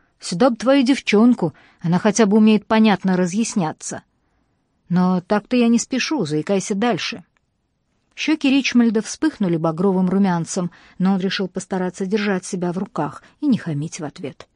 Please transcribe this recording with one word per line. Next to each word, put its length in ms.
Сюда 320
б 40
твою 280
девчонку, 720
она 160
хотя 300
бы 100
умеет 300
понятно 500
разъясняться". 840
"Но 340
так-то 340
я 120
не 120
спешу, 460
заикайся 500
дальше". 480
Щеки 320
Ричмольда 540
вспыхнули 560
багровым 520
румянцем, 600
но 140
он 60
решил 280
постараться 580
держать 400
себя 260
в 60
руках 460
и 60
не 100
хамить 420
в 40
ответ. 520